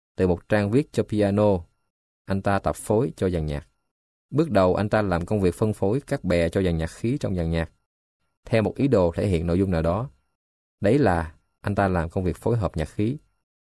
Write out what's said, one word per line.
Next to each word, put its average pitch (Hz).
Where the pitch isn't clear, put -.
Từ 92
một 87
trang 104
viết 135
cho 113
piano, 101
anh 98
ta 101
tập -
phối 120
cho 95
dàn 82
nhạc. 73
Bước 156
đầu, 92
anh 98
ta 110
làm 87
công 107
việc 90
phân 107
phối 104
các -
bè 87
cho 98
dàn 87
nhạc 80
khí 123
trong 101
dàn 82
nhạc, 82
theo 110
một -
ý 135
đồ 92
thể 98
hiện 85
nội 85
dung 95
nào 82
đó. 98
Đấy 107
là 85
anh 101
ta 101
làm 85
công 95
việc 90
phối 117
hợp 98
nhạc 78
khí, 120